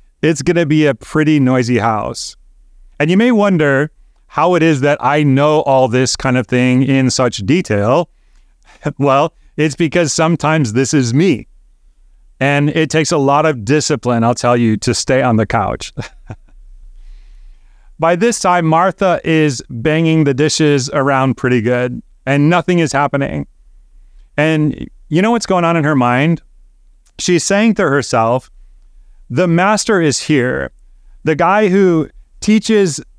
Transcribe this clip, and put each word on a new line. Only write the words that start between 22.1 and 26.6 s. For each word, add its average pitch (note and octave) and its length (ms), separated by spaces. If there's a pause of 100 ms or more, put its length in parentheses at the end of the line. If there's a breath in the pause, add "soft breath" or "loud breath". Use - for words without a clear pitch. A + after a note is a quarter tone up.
and C#3+ 240
nothing F3 300
is D#3+ 120
happening. C#3+ 540 (920)
And D3+ 540 (200)
you D#3 120
know G#3+ 80
what's A#3 160
going F3 200
on E3+ 120
in D3+ 60
her D3+ 120
mind? C3 460 (800)